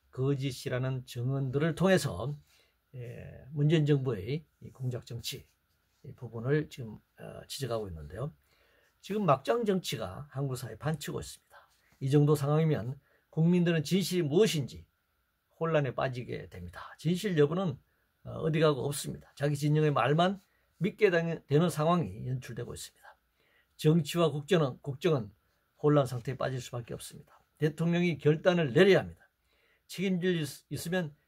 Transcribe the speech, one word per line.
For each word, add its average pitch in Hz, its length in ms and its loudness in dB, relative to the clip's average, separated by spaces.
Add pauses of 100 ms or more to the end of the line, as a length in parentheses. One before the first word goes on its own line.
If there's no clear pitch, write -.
(100)
거짓이라는 131 960 -4
증언들을 135 680 -2
통해서, 147 640 0 (580)
예, 113 560 -14
문재인 151 360 2
정부의 131 580 0 (160)
이 - 100 -18
공작 123 360 -8
정치, 117 400 -12 (560)
이 143 100 -18
부분을 123 580 -4
지금, 113 280 -14 (220)
어, 107 260 -14
지적하고 113 420 -6
있는데요. 87 440 -10 (680)
지금 202 260 -4
막장 220 380 2
정치가 131 640 -4
한국 131 260 -4
사회에 120 200 -12
판치고 - 440 -6
있습니다. - 500 -18 (300)
이 135 100 -2
정도 147 240 6
상황이면 143 640 0 (320)
국민들은 170 540 4
진실이 180 380 0
무엇인지 156 640 0 (720)
혼란에 151 340 0
빠지게 120 540 -4
됩니다. - 500 -16
진실 180 400 0
여부는, 160 400 2 (460)
어, 120 60 -12 (100)
어디 160 200 0
가고 147 260 4
없습니다. - 500 -8
자기 143 200 0
진영의 151 360 2
말만 156 480 2 (380)
믿게 196 320 2
되-, 165 360 0
되는 156 240 4
상황이 151 560 0
연출되고 123 480 -8
있습니다. - 420 -18 (600)
정치와 160 560 2
국정은, 151 500 0
국정은 131 500 -2 (480)
혼란 147 260 4
상태에 123 300 -8
빠질 131 240 -4
수밖에 120 340 -10
없습니다. - 460 -18 (180)
대통령이 165 600 0
결단을 156 540 2
내려야 180 280 8
합니다. - 280 -10 (580)
책임질 180 560 -2
있-, - 280 -8
있으면 165 440 -4 (140)